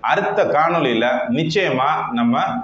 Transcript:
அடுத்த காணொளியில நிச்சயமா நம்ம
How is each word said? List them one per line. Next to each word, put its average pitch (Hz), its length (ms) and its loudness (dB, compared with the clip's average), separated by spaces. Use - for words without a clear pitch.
அடுத்த 190 300 0
காணொளியில 147 500 2
நிச்சயமா 156 540 0
நம்ம 123 280 2